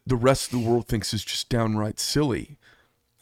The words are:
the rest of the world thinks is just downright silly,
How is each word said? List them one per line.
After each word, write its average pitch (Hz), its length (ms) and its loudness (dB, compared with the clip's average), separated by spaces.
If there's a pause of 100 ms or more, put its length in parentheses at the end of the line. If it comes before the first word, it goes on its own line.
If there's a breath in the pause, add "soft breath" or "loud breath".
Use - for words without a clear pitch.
the 127 100 0
rest 127 380 2
of 123 80 0
the 110 80 -2
world 117 180 2
thinks 107 260 -4
is 104 120 -4
just - 240 -8
downright 110 500 0
silly, 139 580 -2 (640 soft breath)